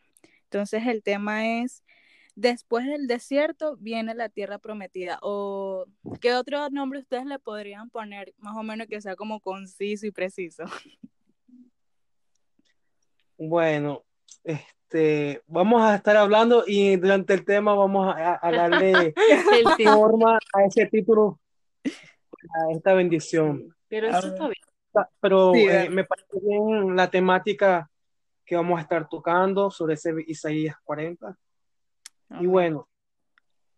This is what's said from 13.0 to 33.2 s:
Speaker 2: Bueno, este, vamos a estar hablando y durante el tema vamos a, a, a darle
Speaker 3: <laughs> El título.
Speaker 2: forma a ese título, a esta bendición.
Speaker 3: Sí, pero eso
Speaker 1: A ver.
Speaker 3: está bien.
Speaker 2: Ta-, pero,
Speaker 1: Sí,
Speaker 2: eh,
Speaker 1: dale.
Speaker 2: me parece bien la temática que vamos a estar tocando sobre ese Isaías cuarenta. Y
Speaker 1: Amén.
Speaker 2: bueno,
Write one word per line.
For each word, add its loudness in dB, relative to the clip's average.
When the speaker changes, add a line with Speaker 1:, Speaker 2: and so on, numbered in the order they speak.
Speaker 2:
Bueno, -2
este, -4
vamos 2
a 4
estar 4
hablando 4
y 2
durante 2
el -2
tema 2
vamos 2
a, -2
a, -6
a 0
darle 2
Speaker 3:
<laughs> 4
El 6
título. 6
Speaker 2:
forma 6
a 4
ese 2
título, 2
a -2
esta 2
bendición. 0
Speaker 3:
Sí, -20
pero -4
eso 0
Speaker 1:
A -4
ver. -8
Speaker 3:
está -8
bien. -10
Speaker 2:
Ta-, 0
pero, 6
Speaker 1:
Sí, 8
Speaker 2:
eh, 4
Speaker 1:
dale. 2
Speaker 2:
me -2
parece -8
bien 0
la 2
temática 0
que -4
vamos 0
a -8
estar -4
tocando 0
sobre -4
ese -6
Isaías -6
cuarenta. -10
Y -20
Speaker 1:
Amén. -2
Speaker 2:
bueno, 0